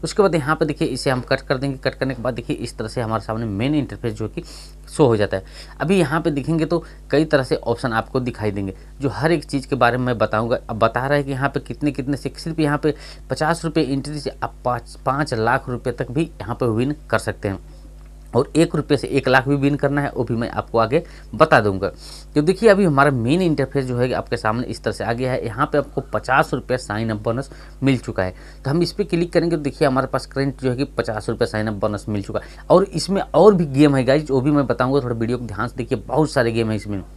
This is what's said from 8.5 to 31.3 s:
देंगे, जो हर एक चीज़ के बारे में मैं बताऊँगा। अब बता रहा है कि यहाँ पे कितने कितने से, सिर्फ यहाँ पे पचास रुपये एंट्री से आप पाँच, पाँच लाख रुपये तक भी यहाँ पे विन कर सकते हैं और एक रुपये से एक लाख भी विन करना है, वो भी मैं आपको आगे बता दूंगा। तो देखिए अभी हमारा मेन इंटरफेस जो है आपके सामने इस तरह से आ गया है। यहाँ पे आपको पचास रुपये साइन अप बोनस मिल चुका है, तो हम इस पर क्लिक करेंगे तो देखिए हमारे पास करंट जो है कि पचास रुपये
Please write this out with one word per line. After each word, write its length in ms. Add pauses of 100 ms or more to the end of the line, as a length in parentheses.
देंगे, 240 (260)
जो 100
हर 220
एक 120
चीज़ 240
के 80
बारे 220
में 80
मैं 120
बताऊँगा। 400 (120)
अब 80
बता 280
रहा 100
है 80
कि 60
यहाँ 180
पे 120
कितने 320
कितने 240
से, 200
सिर्फ 240
यहाँ 180
पे 160 (360)
पचास 340
रुपये 200
एंट्री 360
से 220
आप 120 (100)
पाँच, 320 (100)
पाँच 280
लाख 340
रुपये 240
तक 180
भी 200 (100)
यहाँ 140
पे 140
विन 280 (140)
कर 80
सकते 300
हैं 100 (720)
और 240
एक 180
रुपये 240
से 100
एक 200
लाख 200
भी 80
विन 200
करना 240
है, 100
वो 140
भी 100
मैं 160
आपको 280
आगे 240 (320)
बता 260
दूंगा। 280 (460)
तो 80
देखिए 260
अभी 160
हमारा 260
मेन 320
इंटरफेस 420
जो 140
है 140
आपके 240
सामने 300
इस 160
तरह 100
से 120
आ 80
गया 200
है। 140
यहाँ 200
पे 120
आपको 220 (120)
पचास 420
रुपये 240
साइन 320
अप 120
बोनस 280 (320)
मिल 160
चुका 240
है, 120 (300)
तो 60
हम 120
इस 100
पर 120
क्लिक 280
करेंगे 240
तो 60
देखिए 260
हमारे 180
पास 200
करंट 360
जो 80
है 60
कि 80 (120)
पचास 320
रुपये 200